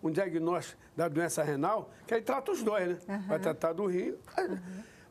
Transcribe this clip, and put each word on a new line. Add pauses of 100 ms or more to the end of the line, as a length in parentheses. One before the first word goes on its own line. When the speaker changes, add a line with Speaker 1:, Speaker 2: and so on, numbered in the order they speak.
Speaker 1:
um
diagnóstico (160)
da
doença
renal, (160)
que
aí
trata
os
dois,
né?
Speaker 2:
Aham.
Speaker 1:
Vai
tratar
do
rim, (220)
Speaker 2:
Aham. (520)